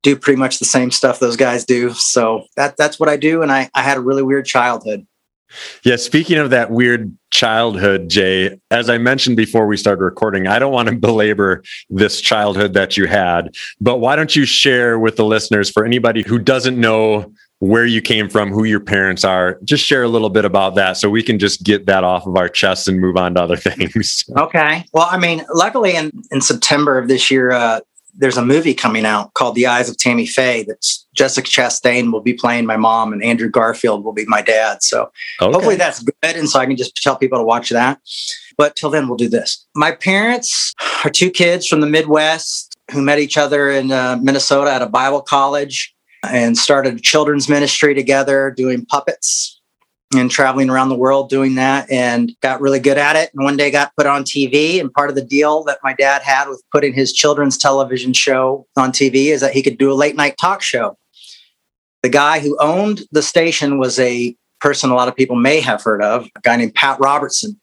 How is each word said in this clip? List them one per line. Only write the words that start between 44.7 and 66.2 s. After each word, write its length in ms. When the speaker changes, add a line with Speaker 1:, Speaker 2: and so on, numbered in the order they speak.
Speaker 1:
at 100
a 60
Bible 340
college 720
and 280
started 400
a 20
children's 480
ministry 480
together 560
doing 340
puppets 760
and 160
traveling 400
around 200
the 60
world 340
doing 260
that 340
and 520
got 180
really 200
good 180
at 180
it. 180
And 120
one 100
day 160
got 240
put 100
on 200
T 220
V. 340
And 100
part 180
of 60
the 80
deal 400
that 180
my 120
dad 280
had 280
with 120
putting 200
his 200
children's 440
television 540
show 640
on 160
T 160
V 220
is 100
that 140
he 100
could 140
do 120
a 40
late 240
night 200
talk 240
show. 360
The 60
guy 300
who 200
owned 440
the 80
station 560
was 200
a 380
person 300
a 60
lot 120
of 80
people 220
may 240
have 200
heard 220
of, 320